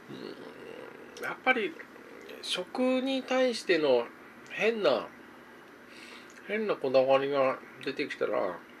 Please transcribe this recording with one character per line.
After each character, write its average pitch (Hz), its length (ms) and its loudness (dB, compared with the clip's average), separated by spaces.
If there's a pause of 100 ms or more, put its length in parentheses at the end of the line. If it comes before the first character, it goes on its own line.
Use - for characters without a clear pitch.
(1200)
う - 20 -12
ん、 - 20 -12
や - 100 -6
っ - 20 -12 (100)
ぱ 254 80 4
り 220 180 -2 (720)
食 254 600 0
に 269 200 0
対 254 320 2
し 220 80 -6
て 175 160 2
の 127 300 4 (420)
変 214 320 0
な、 120 260 2 (1400)
変 214 180 -2
な 180 100 0
こ 139 140 -2
だ 131 120 6
わ 135 180 6
り 139 100 0
が 135 300 2 (260)
出 - 80 -4
て 143 140 -4
き - 100 -8
た - 80 0
ら、 104 320 -2 (240)